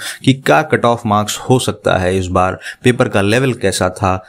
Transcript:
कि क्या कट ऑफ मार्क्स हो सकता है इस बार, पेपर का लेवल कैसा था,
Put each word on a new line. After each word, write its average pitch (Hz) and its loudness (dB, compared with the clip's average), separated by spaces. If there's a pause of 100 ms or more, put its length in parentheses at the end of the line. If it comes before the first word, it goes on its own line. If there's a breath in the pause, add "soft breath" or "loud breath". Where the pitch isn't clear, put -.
(260 loud breath)
कि 135 4
क्या 147 2
कट 135 -2
ऑफ 117 0
मार्क्स 104 0
हो 127 2
सकता 95 -2
है 92 0
इस 92 -2
बार, 92 0 (240 loud breath)
पेपर 123 2
का 101 0
लेवल 120 2
कैसा 95 -2
था, 92 -2